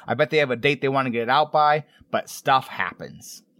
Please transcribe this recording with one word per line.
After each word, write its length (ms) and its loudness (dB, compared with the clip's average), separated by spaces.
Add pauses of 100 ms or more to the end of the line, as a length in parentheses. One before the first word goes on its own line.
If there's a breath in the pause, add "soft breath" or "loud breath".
I 100 -4
bet 160 0
they 60 2
have 140 2
a 60 -2
date 240 0
they 80 0
wanna 220 0
get 120 -2
it 60 -2
out 240 2
by, 320 2 (260 soft breath)
but 180 -2
stuff 380 0
happens. 760 -10 (160)